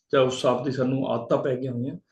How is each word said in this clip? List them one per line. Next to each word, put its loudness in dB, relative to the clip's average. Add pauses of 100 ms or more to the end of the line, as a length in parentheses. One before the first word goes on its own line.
(120)
ਜਾਂ 6
ਉਸ 2
ਹਿਸਾਬ 0
ਦੀ -2
ਸਾਨੂੰ 0
ਆਦਤਾਂ 0
ਪੈ 0
ਗਈਆਂ -6
ਹੋਈਆਂ, -4 (180)